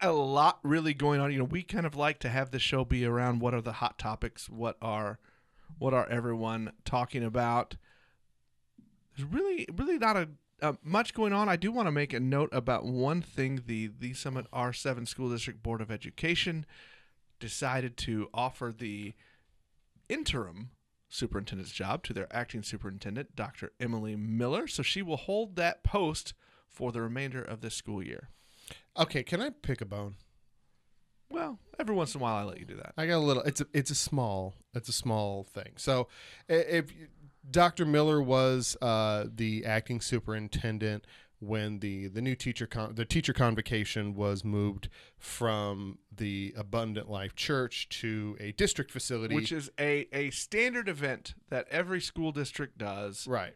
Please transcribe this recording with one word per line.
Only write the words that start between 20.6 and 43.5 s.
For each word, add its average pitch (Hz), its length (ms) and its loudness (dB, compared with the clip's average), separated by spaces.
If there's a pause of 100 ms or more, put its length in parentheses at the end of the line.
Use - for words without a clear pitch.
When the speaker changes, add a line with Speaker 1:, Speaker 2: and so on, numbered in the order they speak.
Speaker 1:
superintendent's 101 640 -6
job 113 320 -4
to 113 100 -6
their 98 160 -4
acting 117 320 -6
superintendent, 104 760 -8
Doctor - 440 -8
Emily 110 360 -4
Miller. 120 520 0
So - 160 -4
she - 180 0
will 160 160 -2
hold 202 380 -2
that 170 280 0
post 170 520 0 (320)
for 123 240 -4
the 117 100 -4
remainder 127 400 -4
of 110 200 -8
this 117 120 -6
school 104 300 -6
year. - 260 -10 (680)
Speaker 2:
Okay, 160 220 2
can 175 180 -4
I 269 120 -4
pick - 280 -6
a 110 60 -8
bone? 101 300 -8 (1160)
Speaker 1:
Well, 311 300 -6 (200)
every 214 160 0
once 170 200 0
in 143 40 -6
a 131 40 -2
while 113 120 2
I 104 80 -2
let 95 160 -8
you - 60 -14
do 95 120 -12
that. - 200 -14
Speaker 2:
I 160 80 0
got 170 120 4
a - 20 6
little, 143 240 4
it's 147 180 0
a, 143 100 -2
it's 147 200 2
a 143 40 -2
small, 98 600 0 (180)
it's 120 160 -6
a 113 40 -2
small 104 500 0
thing. 95 320 -12
So 127 320 2 (420)
i-, 165 40 4
if 160 380 4
you, 160 160 -18 (420)
Doctor 175 360 6
Miller 151 340 6
was, 131 640 4
uh, 110 500 2
the 110 340 0
acting 113 360 0
superintendent 107 1040 -2 (340)
when 107 400 -2
the, 98 280 -4
the 101 160 -4
new 131 120 0
teacher 120 300 -4
con-, 110 300 -4
the 113 100 0
teacher 147 280 2
convocation 107 800 2